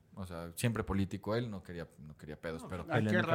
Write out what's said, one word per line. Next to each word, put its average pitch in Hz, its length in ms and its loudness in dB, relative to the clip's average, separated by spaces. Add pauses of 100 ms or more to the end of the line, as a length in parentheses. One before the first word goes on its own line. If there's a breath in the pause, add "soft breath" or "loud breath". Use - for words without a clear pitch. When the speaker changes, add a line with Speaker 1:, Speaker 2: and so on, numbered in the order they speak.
(160)
Speaker 1:
O 95 100 -6
sea, 85 300 -8
siempre 110 280 2
político 98 520 2
él, 120 160 0
no 95 100 -8
quería, 85 260 -8 (120)
no 76 180 -14
quería 76 240 -10
pedos, 82 220 -4
Speaker 2:
No, - 60 -10
Speaker 1:
pero 87 180 -6
Speaker 2:
Pelé 123 100 4
Speaker 3:
Ay, 107 80 4 (100)
qué - 60 6
Speaker 2:
nunca - 140 2